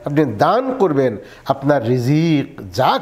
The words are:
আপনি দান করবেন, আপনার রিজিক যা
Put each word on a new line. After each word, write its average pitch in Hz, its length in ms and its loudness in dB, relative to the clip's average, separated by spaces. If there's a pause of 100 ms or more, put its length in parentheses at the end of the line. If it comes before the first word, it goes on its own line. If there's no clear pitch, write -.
আপনি 147 200 0
দান 190 540 0
করবেন, 139 380 0 (300)
আপনার 135 400 0
রিজিক 139 760 0 (120)
যা 247 280 0